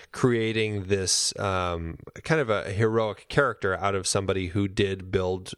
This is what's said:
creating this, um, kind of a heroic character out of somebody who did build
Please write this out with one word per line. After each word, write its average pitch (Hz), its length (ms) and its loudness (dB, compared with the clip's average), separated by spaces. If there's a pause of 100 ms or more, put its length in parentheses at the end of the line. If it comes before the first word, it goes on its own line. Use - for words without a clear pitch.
(120)
creating 110 760 0
this, 95 520 0
um, 90 600 -2 (260)
kind 156 160 2
of 117 80 -2
a 101 140 0
heroic 110 640 0
character 110 480 0
out 98 180 0
of 92 100 -2
somebody 95 420 0
who 101 200 0
did 98 420 -2
build 92 480 -2